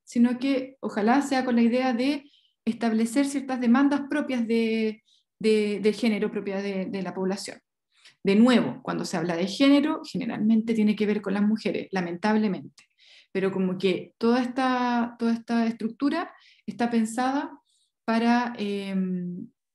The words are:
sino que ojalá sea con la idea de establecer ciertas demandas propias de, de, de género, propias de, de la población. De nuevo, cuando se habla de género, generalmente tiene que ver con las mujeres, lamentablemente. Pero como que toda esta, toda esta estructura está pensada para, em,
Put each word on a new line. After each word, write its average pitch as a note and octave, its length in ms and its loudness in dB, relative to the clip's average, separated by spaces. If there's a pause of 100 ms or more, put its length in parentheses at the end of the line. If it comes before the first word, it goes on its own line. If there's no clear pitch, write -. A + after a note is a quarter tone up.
sino B3 340 2
que C4+ 420 -2
ojalá A3 400 2
sea C4 240 0
con C4 100 0
la A#3 80 6
idea B3+ 300 2
de C#4 320 -2 (400)
establecer A3+ 600 0
ciertas C4 340 -6
demandas C#4 480 4
propias B3+ 400 -2
de, A3 560 0 (340)
de, G#3 420 2
de G#3+ 120 4
género, G#3 380 0
propias G3 320 -6
de, F#3+ 240 -4
de G3 160 -6
la F3+ 100 -8
población. F#3+ 460 -6 (680)
De G3 120 4
nuevo, A#3 460 4
cuando F3 220 -4
se F3+ 140 -4
habla E3+ 180 -4
de F3+ 100 -2
género, C#4+ 560 4
generalmente A3+ 720 0
tiene G#3+ 240 2
que G#3+ 80 -2
ver G3+ 160 0
con G3 140 -4
las G3+ 80 0
mujeres, G#3 500 -2
lamentablemente. F#3 920 -2 (460)
Pero F#3+ 200 -2
como F#3 280 -2
que - 400 -2
toda A#3+ 240 2
esta, B3 760 -2
toda A#3 140 0
esta A#3 340 -2
estructura C#4 680 -4 (340)
está A#3 220 -2
pensada B3+ 600 -2 (540)
para, A#3 540 2
em, F#3+ 880 -4 (260)